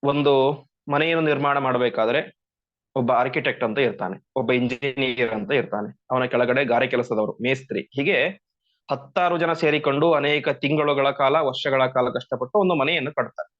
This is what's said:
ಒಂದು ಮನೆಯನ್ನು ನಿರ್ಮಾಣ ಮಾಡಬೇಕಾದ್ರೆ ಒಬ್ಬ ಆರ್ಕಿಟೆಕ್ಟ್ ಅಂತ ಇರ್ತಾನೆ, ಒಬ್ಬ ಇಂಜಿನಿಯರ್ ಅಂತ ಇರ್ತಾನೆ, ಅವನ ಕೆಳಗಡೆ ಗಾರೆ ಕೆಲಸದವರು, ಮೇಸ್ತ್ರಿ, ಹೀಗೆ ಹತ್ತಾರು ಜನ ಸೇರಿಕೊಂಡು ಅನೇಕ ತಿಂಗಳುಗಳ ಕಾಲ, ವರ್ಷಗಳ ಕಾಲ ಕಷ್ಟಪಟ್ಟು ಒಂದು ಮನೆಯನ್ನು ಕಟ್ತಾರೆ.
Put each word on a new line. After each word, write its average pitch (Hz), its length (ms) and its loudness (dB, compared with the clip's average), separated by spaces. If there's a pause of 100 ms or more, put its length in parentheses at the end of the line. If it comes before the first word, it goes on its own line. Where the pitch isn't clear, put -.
ಒಂದು 143 300 2 (600)
ಮನೆಯನ್ನು 160 320 0
ನಿರ್ಮಾಣ 143 340 0
ಮಾಡಬೇಕಾದ್ರೆ 123 640 0 (760)
ಒಬ್ಬ 127 160 0
ಆರ್ಕಿಟೆಕ್ಟ್ 127 520 0
ಅಂತ 110 140 -2
ಇರ್ತಾನೆ, 104 380 -2 (180)
ಒಬ್ಬ 127 180 -2
ಇಂಜಿನಿಯರ್ 123 840 -2
ಅಂತ 104 180 -6
ಇರ್ತಾನೆ, 104 380 -2 (200)
ಅವನ 127 140 0
ಕೆಳಗಡೆ 123 400 0
ಗಾರೆ 120 240 2
ಕೆಲಸದವರು, 117 440 -2 (100)
ಮೇಸ್ತ್ರಿ, 131 400 -4 (100)
ಹೀಗೆ 147 260 0 (680)
ಹತ್ತಾರು 175 500 -2
ಜನ 165 140 0
ಸೇರಿಕೊಂಡು 151 600 2
ಅನೇಕ 147 360 0
ತಿಂಗಳುಗಳ 143 600 2
ಕಾಲ, 135 260 2
ವರ್ಷಗಳ 135 500 0
ಕಾಲ 127 240 0
ಕಷ್ಟಪಟ್ಟು 127 480 -6
ಒಂದು 185 160 4
ಮನೆಯನ್ನು 147 380 -2
ಕಟ್ತಾರೆ. - 480 -6